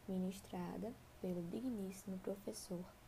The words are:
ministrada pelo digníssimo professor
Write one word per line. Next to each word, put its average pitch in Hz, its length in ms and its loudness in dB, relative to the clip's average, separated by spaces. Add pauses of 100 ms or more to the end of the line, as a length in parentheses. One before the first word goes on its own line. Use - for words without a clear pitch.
ministrada 185 880 2 (260)
pelo 180 300 4
digníssimo 196 680 0
professor 190 680 0 (220)